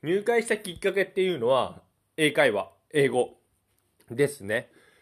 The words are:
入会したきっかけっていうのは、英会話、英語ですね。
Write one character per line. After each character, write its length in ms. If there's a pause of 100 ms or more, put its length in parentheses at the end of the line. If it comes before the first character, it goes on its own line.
入 220
会 200
し 40
た 100
き 140
っ 80
か 140
け 100
っ 80
て 100
い 140
う 40
の 80
は、 340 (340)
英 160
会 200
話、 200 (200)
英 180
語 280 (720)
で 200
す 160
ね。 260 (300)